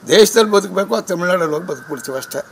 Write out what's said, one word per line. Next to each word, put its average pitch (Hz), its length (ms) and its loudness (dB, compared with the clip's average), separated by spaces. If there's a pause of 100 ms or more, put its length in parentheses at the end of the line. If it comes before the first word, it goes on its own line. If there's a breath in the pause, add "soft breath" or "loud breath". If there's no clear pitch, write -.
ದೇಶದಲ್ಲಿ 214 540 4
ಬದುಕಬೇಕು, 196 420 -2
ಆ - 100 -6
ತಮಿಳ್ನಾಡಲ್ಲಿ 175 480 0
ಹೋಗಿ 175 140 -8
ಬದುಕ್ಬಿಡ್ತೀವಿ 135 500 -10
ಅಷ್ಟೇ. - 200 -10 (100)